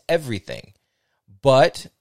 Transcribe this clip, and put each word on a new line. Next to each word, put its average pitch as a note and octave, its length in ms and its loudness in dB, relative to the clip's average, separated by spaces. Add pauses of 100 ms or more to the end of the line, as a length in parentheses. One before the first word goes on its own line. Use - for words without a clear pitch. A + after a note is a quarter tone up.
everything. B2 640 -6 (680)
But C#3 460 2 (140)